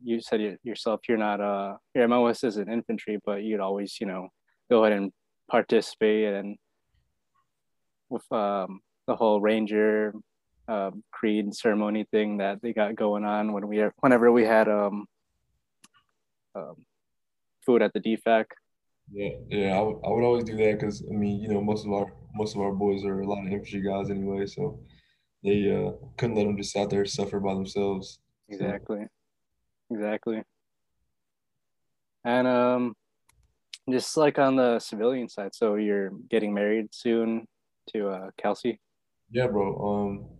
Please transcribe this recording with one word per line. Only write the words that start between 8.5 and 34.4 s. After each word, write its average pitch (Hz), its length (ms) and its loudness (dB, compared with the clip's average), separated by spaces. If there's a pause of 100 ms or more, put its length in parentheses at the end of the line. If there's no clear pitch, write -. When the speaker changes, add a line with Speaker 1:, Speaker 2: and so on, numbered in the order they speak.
Speaker 1:
the 120 80 0
whole 107 260 4
Ranger, 107 720 2 (540)
um, 101 460 -6
Creed 104 420 -2
ceremony 107 560 0
thing 104 280 0
that 101 220 -4
they 117 120 -6
got 107 240 0
going 104 280 0
on 107 280 -2
when 101 160 -6
we, 104 120 0 (200)
whenever 120 320 6
we 120 120 6
had, 110 240 6
um, 104 380 0 (1500)
um, - 280 -14 (800)
food 120 160 6
at 104 120 2
the 104 80 -4
D 110 160 0
fac. 113 320 2 (640)
Speaker 2:
Yeah, 101 180 -6 (180)
yeah, 98 260 0
I, 95 40 2
w-, 107 260 0
I - 60 -4
would 117 140 2
always 120 200 4
do 110 120 -8
that 107 240 2
'cause, 104 280 -6
I - 60 -8
mean, 101 260 0
you 110 80 -6
know, 101 120 0
most 104 260 -2
of 101 60 -4
our, 101 200 -2 (220)
most 107 220 -4
of 101 60 -2
our 98 100 0
boys 98 320 0
are 98 160 -2
a 98 60 -4
lot 101 200 -4
of 95 60 -4
infantry 101 300 -6
guys 98 280 -2
anyway, 98 360 -4
so - 340 -8 (640)
they, 101 260 2
uh, 98 220 0 (240)
couldn't 113 200 0
let 104 100 2
'em 101 100 0
just 98 200 -6
out 98 140 0
there 101 140 2
suffer 98 360 -4
by 190 140 0
themselves. 98 640 -4 (320)
So. 101 40 -14
Speaker 1:
Exactly, 101 520 -6 (840)
exactly. 107 520 -4 (1800)
And, 123 220 2
um, 123 500 2 (920)
just, 127 280 0
like, 147 220 4
on 135 180 4